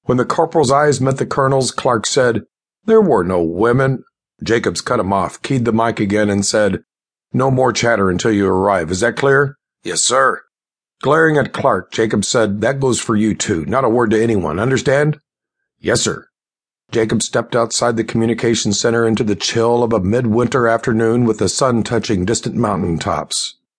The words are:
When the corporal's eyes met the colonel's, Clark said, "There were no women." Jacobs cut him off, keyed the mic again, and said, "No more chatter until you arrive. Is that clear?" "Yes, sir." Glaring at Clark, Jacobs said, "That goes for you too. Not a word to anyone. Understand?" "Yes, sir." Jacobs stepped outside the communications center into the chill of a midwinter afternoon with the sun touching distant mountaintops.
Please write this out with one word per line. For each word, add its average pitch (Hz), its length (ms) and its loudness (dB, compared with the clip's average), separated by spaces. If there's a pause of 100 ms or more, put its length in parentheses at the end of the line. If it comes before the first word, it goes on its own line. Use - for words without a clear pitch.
When 127 140 0
the 123 80 2
corporal's 160 460 0
eyes 139 300 2
met 135 160 0
the - 80 -2
colonel's, 135 460 0
Clark 120 340 -2
said, 120 380 0 (420)
"There 220 160 6
were 127 220 4
no 87 180 0
women." 120 600 0 (400)
Jacobs 107 380 0
cut 123 180 -2
him 95 120 -2
off, 95 300 -4
keyed 131 240 -2
the 117 80 0
mic 113 260 0
again, 104 300 0
and 101 160 0
said, 104 380 0 (500)
"No 127 160 0
more 127 240 2
chatter 107 360 0
until 92 220 0
you 101 160 2
arrive. 92 440 0
Is 92 80 -4
that 117 180 -2
clear?" 139 400 2 (260)
"Yes, 85 180 -6
sir." 123 400 0 (600)
Glaring 156 360 2
at 123 140 0
Clark, 107 400 -2
Jacobs 110 380 0
said, 104 320 0
"That 135 180 -2
goes 127 220 0
for 113 140 -2
you 107 180 2
too. 85 320 -4
Not 127 180 0
a 120 60 0
word 117 220 2
to 110 100 2
anyone. 92 380 -2
Understand?" 135 600 0 (600)
"Yes, - 220 -2
sir." - 260 -6 (640)
Jacobs 113 340 0
stepped 120 300 -4
outside 117 420 -2
the 113 80 -2
communications 113 720 -2
center 117 260 0
into 113 180 0
the 104 120 -2
chill 120 480 0
of 113 80 0
a 113 80 0
midwinter 117 680 0
afternoon 113 580 0
with 110 140 0
the 98 100 0
sun 123 340 0
touching 104 400 -2
distant 113 320 -4
mountaintops. 87 1000 -4 (240)